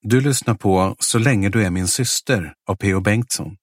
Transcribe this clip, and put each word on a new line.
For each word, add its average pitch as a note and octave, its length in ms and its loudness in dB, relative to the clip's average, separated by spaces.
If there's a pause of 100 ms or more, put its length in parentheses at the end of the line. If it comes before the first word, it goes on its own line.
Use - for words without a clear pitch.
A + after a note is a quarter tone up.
Du B2 200 2
lyssnar C3 340 0
på F#2+ 440 2
Så - 200 0
länge G#2+ 300 2
du G#2+ 160 2
är F2+ 40 -2
min F2+ 180 -2
syster A2 680 -2 (120)
av F#2+ 100 -2
P F#2+ 200 0
O G2 40 0
Bengtsson. G#2 640 -2